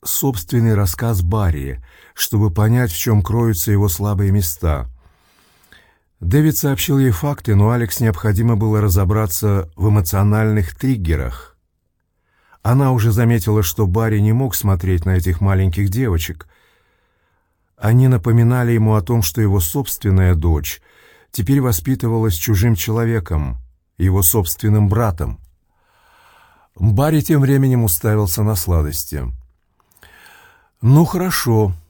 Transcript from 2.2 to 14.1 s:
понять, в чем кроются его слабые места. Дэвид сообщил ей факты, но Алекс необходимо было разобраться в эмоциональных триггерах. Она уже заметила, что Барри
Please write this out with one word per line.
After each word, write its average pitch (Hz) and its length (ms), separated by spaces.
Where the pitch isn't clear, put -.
понять, 110 420
в - 60
чем 107 240
кроются 110 500
его 101 160
слабые 101 420
места. 80 600
Дэвид 147 380
сообщил 139 400
ей 131 140
факты, 139 420
но 101 160
Алекс 120 280
необходимо 113 580
было 107 260
разобраться 101 920
в 95 140
эмоциональных 104 880
триггерах. 80 800
Она 131 300
уже 117 180
заметила, 107 520
что 104 240
Барри 110 320